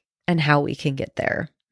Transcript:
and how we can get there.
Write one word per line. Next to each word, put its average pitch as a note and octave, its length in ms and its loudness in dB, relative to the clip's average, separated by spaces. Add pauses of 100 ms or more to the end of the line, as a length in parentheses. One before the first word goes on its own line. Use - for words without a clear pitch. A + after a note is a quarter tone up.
(280)
and E3+ 120 4
how D3 220 4
we C#3 140 -4
can C3+ 200 -2
get - 220 -6
there. - 320 -4 (220)